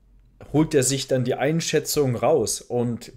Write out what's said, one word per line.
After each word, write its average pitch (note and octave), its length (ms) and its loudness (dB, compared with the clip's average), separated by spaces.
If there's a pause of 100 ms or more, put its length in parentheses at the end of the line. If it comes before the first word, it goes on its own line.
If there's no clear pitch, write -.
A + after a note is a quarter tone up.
(520)
holt D#3 240 2
er C3 80 6
sich C3 240 -2
dann C3 160 2
die B2+ 120 0
Einschätzung D3 800 0
raus A#2 460 2
und A#2+ 560 -4